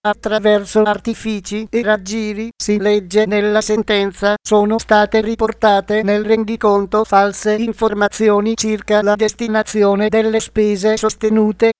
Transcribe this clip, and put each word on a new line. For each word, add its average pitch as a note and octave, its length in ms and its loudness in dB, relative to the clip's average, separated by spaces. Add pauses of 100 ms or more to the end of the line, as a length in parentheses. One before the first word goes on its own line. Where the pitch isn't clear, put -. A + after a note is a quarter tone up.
Attraverso G#3 840 0
artifici G#3 840 -6
e A#3 140 -2
raggiri, G#3+ 720 -4
si G#3 220 -2
legge G3+ 480 0
nella G#3 340 0
sentenza, G#3 800 -2
sono G#3+ 380 0
state G#3 420 2
riportate G#3+ 840 0
nel G#3 200 0
rendiconto G#3+ 800 0
false G3+ 540 0
informazioni G#3+ 1000 0
circa G#3+ 460 0
la G3+ 140 2
destinazione G#3+ 920 0
delle A3 300 0
spese G#3+ 580 0
sostenute, G#3+ 840 0